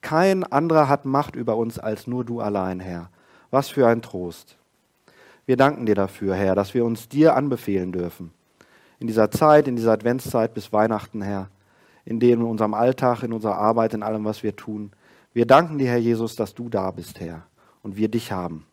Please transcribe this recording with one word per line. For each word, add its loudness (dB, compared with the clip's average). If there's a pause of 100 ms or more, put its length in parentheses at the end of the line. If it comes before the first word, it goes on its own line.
Kein 2
anderer 2
hat 2
Macht -2
über -2
uns -4
als -8
nur -6
du -8
allein, -4
Herr. -10 (420)
Was 0
für 2
ein 2
Trost. -12 (880)
Wir 2
danken 4
dir 4
dafür, -2
Herr, 2
dass -2
wir 0
uns -4
dir 4
anbefehlen -2
dürfen. -8 (680)
In -8
dieser 2
Zeit, 6
in -2
dieser 2
Adventszeit -2
bis -12
Weihnachten, 0
Herr, -6 (560)
in -6
dem, 4
in -2
unserem -2
Alltag, 0
in -8
unserer -4
Arbeit, 2
in -6
allem, -4
was -6
wir -6
tun. -12 (400)
Wir 2
danken 6
dir, 0
Herr 2
Jesus, 0
dass -6
du -12
da -4
bist, -14
Herr, -12 (380)
und -14
wir 0
dich -6
haben. -8